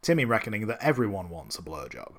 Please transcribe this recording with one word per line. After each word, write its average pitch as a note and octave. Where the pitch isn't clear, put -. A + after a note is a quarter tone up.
Timmy E3
reckoning A2
that A#2
everyone G#2+
wants E2
a F2
blowjob C#2